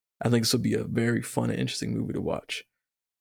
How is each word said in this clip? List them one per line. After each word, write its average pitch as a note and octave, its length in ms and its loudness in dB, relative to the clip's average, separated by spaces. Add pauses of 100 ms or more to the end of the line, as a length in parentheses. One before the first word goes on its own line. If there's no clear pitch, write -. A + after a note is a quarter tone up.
(220)
I A#2 60 2
think A#2+ 140 4
this A2 100 2
will A#2+ 80 4
be G#2+ 140 2
a A2+ 100 0
very A2+ 380 2
fun A#2 280 -2
and - 80 -2
interesting A#2 380 -2
movie A2+ 160 -2
to - 80 -2
watch. - 440 -4 (560)